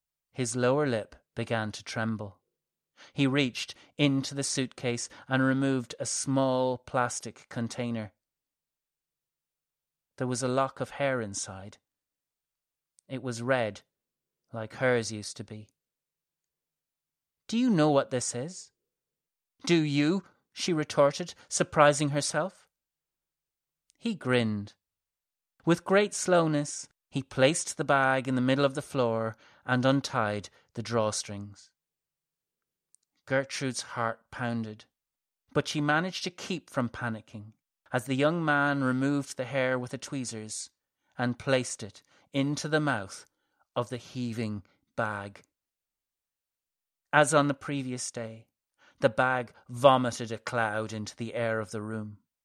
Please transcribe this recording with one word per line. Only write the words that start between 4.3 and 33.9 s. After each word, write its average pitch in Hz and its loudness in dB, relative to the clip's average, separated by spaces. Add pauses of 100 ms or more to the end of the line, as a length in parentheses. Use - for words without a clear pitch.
the 139 -4
suitcase 127 -4 (180)
and 131 2
removed 131 2
a 131 -6
small 131 0
plastic - -4
container. 117 -6 (2000)
There 127 -4
was 127 -2
a 127 0
lock 131 0
of 131 -6
hair 135 -2
inside. 101 -10 (1300)
It 131 -8
was 117 -8
red, 120 -2 (720)
like 110 -10
hers 123 0
used 104 -10
to 104 -10
be. 107 -18 (1700)
"Do 220 0
you 254 4
know 156 6
what 139 4
this 127 -4
is?" 139 -10 (960)
"Do 170 6
you?" 151 2 (280)
she - -2
retorted, 151 2 (140)
surprising 147 4
herself. 151 -4 (1300)
He 226 -4
grinned. 113 0 (920)
With 170 2
great 196 4
slowness, 156 2 (200)
he 135 -4
placed - 2
the - -2
bag 135 4
in 131 0
the 127 2
middle 135 4
of 135 2
the 143 -4
floor 113 -2 (300)
and 123 2
untied 117 0 (260)
the 117 -6
drawstrings. 104 -4 (1600)
Gertrude's 135 -2 (140)